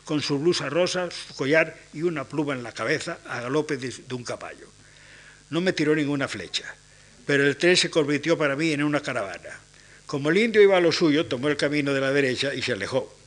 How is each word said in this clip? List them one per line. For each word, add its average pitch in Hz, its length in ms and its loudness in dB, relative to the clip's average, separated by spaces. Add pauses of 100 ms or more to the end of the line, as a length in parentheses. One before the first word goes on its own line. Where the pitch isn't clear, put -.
con 151 180 -2
su 143 160 -2
blusa 156 320 0
rosa, 175 400 0
su - 260 -16
collar 160 400 2 (160)
y 156 100 -10
una 160 220 -2
pluma 143 300 -2
en 123 100 -8
la 110 80 -12
cabeza, 143 460 -4 (100)
a 127 140 -8
galope 147 340 -2
de, 123 180 -8 (140)
de 127 60 -8
un 120 100 -8
caballo. 90 420 -12 (840)
No 156 100 -2
me 185 120 0
tiró 156 220 2
ninguna 143 340 -2
flecha, - 460 -8 (520)
pero 139 200 2
el 139 100 2
tren 175 200 4
se 175 140 2
convirtió 147 480 0
para 139 180 0
mí 160 160 0
en 143 100 -2
una 147 200 0
caravana. 98 580 -8 (460)
Como 147 240 -2
el 180 80 4
indio 214 240 6
iba 196 160 8
a - 20 4
lo 165 120 4
suyo, 156 340 2
tomó 135 220 -2
el 143 80 2
camino 143 360 0
de 135 80 2
la 135 100 0
derecha 135 440 0
y 127 80 -8
se 123 100 -2
alejó, 104 420 -4 (120)